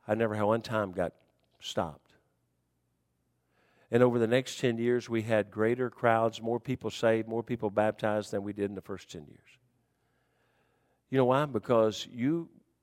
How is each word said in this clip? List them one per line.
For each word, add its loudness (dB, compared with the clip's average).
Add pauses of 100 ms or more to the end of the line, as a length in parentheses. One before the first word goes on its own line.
I 2
never 0
had 0
one 2
time -2
got -4 (460)
stopped. -8 (1800)
And 6
over 4
the 2
next 0
ten 0
years, 0
we -2
had 0
greater 0
crowds, 0
more -2
people -6
saved, 2
more -4
people -4
baptized 0
than -4
we -8
did -4
in -6
the -12
first -14
ten -14
years. -20 (1600)
You -2
know 6
why? 2
Because 2
you -2 (320)